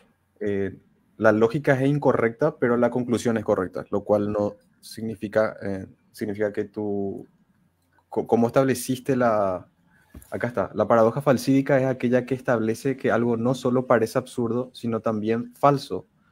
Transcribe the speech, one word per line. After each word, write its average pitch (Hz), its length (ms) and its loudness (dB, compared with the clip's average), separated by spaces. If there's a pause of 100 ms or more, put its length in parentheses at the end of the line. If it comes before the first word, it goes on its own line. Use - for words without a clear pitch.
(400)
eh, 101 360 -4 (400)
la 110 140 4
lógica 127 500 2
es 135 60 0
incorrecta, 139 680 0
pero 120 200 0
la 120 140 2
conclusión 120 460 -2
es 107 80 -4
correcta, 95 460 -2
lo 101 120 -2
cual 104 300 0
no 104 240 -2 (240)
significa, 110 840 -4
eh, 95 240 -8 (240)
significa 104 420 -4
que 104 120 -4
tú, 101 640 -6 (800)
co-, - 180 -4
cómo 117 220 2
estableciste 131 680 0
la, 107 540 0 (640)
acá 120 160 -4
está, 98 260 -4
la 101 140 0
paradoja 117 340 4
falsídica 135 560 2
es 127 80 2
aquella 123 400 0
que 135 80 -2
establece 120 640 -2
que 120 160 0
algo 117 240 2
no 117 180 0
solo 127 320 0
parece 117 320 2
absurdo, 120 560 -4
sino 113 240 -4
también 110 560 -4
falso, 139 540 0 (240)